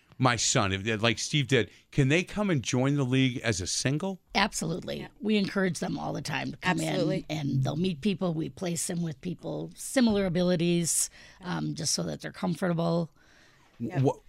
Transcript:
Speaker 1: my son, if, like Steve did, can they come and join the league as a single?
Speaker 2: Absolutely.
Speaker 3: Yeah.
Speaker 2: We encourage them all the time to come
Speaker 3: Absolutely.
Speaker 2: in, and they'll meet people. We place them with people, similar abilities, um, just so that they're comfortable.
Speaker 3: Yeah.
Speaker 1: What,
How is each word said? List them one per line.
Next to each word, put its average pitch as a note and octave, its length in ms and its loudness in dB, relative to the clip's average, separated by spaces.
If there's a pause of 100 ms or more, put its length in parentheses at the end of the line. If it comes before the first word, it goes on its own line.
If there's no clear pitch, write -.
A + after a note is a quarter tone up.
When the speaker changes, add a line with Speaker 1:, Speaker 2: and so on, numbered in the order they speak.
(180)
Speaker 1:
my B2 180 4
son, G#2 380 2
if, G2+ 280 -2
like A#2 180 2
Steve C#3+ 280 0
did, A#2+ 220 4 (220)
can C#3 180 4
they E3+ 140 4
come G3+ 260 -2
and D3+ 140 2
join C3 320 2
the C#3+ 80 2
league B2+ 360 2
as A2 220 0
a E2+ 60 -6
single? D3+ 520 -2 (140)
Speaker 2:
Absolutely. D#3+ 680 -2
Speaker 3:
Yeah. F3+ 60 -12 (140)
Speaker 2:
We G#3+ 160 2
encourage F#3+ 420 0
them F3 180 -4
all D3+ 160 -6
the E3 80 -6
time C3+ 300 -4
to - 60 -12
come F3+ 240 0
Speaker 3:
Absolutely. D#3 480 -2
Speaker 2:
in, D#3 80 -4
and C#3 260 0
they'll D3+ 120 -2
meet E3+ 260 -2
people. F#3 320 0
We D#3 160 -4
place E3+ 380 -6
them F3 160 -4
with D#3+ 180 -6
people, D#3+ 540 -8
similar G#3+ 500 2
abilities, F3 840 2 (320)
um, D#3+ 340 -4
just D#3 180 -2
so E3+ 100 0
that D#3 180 -6
they're D#3 100 -10
comfortable. E3+ 800 0 (680)
Speaker 3:
Yeah. A#2+ 220 -2
Speaker 1:
What, C3 280 2